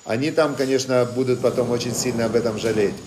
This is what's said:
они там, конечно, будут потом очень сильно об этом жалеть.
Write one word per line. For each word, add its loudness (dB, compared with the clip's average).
они -2
там, 2
конечно, 2
будут 0
потом 2
очень -2
сильно -2
об 0
этом 0
жалеть. 0